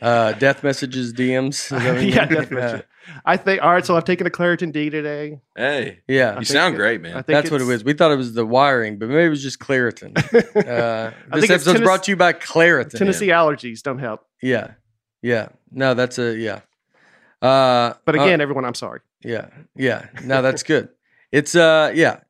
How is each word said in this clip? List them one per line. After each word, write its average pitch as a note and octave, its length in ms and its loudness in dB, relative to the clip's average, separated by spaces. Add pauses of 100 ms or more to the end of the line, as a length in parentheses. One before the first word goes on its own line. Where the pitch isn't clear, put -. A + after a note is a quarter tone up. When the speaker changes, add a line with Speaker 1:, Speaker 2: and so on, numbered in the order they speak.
Speaker 1:
Uh, A#2 320 2
death C3 300 0
messages, B2+ 500 -4
D B2+ 260 0
Ms. C3+ 160 -4 (100)
Is - 40 -14
that B2+ 240 -2
what B2 100 0
you G3 60 2
Speaker 2:
<laughs> B2+ 60 0
Yeah, - 100 4
Speaker 1:
mean? C#3 80 -2
Speaker 2:
death D#3 180 -2
message. A#2+ 300 -4 (260)
Speaker 1:
Yeah. E3 60 -20 (120)
Speaker 2:
I F3+ 120 2
think, F#3+ 260 0
all E3 80 6
right, F3+ 140 2
so F3+ 100 2
I've E3 100 0
taken F3+ 200 -2
a F3 60 -2
Claritin F3 400 -2
D D3+ 180 -4
today. D3 500 -8 (160)
Speaker 3:
Hey. B2+ 520 -4
Speaker 1:
Yeah. C3 240 2
Speaker 3:
You - 0 -
Speaker 2:
I - 40 -8
think A#2 120 -8
Speaker 3:
sound D3+ 280 2
Speaker 2:
it, - 20 -8
Speaker 3:
great, G#2 240 0
man. E2 100 -14
Speaker 2:
I B2+ 100 -10
think - 60 -10
Speaker 1:
That's D#3 240 2
what C#3 100 0
it B2 40 -2
Speaker 2:
it's B2 60 -2
Speaker 1:
was. A2 120 -2
We C#3 100 0
thought D3 180 4
it C#3+ 60 2
was A#2+ 160 -6
the A#2 120 -2
wiring, A#2+ 520 2
but A2 120 -8
maybe D#3 160 4
it E3 40 2
was D3 140 -4
just C3+ 160 -10
Claritin. B2 580 -4
Speaker 2:
<laughs> G#3+ 520 0
Speaker 1:
Uh, A#2 420 -2 (200)
Speaker 2:
I D#3 40 -6
Speaker 1:
this D3+ 60 2
Speaker 2:
think - 20 4
it's F3+ 80 2
Speaker 1:
episode's E3+ 140 2
Speaker 2:
Tennes-, F#3 180 4
Speaker 1:
brought F#3+ 200 2
to G3+ 80 -4
you G3 60 0
by E3+ 160 4
Claritin. D#3+ 640 0
Speaker 2:
Tennessee G3 300 0
Speaker 3:
Yeah. E3+ 80 4
Speaker 2:
allergies D3 480 0
don't C3+ 160 -6
help. A2+ 260 -8 (160)
Speaker 1:
Yeah. A#2+ 300 -2 (500)
Yeah. A2+ 280 -2 (220)
No, C3 220 0
that's A#2+ 240 -2
a, A#2+ 180 -4
yeah. G#2+ 260 -8 (800)
Uh, B2+ 520 4 (120)
Speaker 2:
But D3+ 120 2
Speaker 1:
uh, C#3 60 4
Speaker 2:
again, E3 180 4
everyone, C#3 240 -4
I'm A#2+ 100 -8
sorry. - 260 -12 (220)
Speaker 1:
Yeah. A2+ 240 -8 (280)
Yeah. B2+ 320 -2 (160)
No, C3 180 0
that's C3 220 0
good. D3 260 0 (420)
It's, D3 240 0
uh, D#3+ 400 4
yeah, D#3 340 2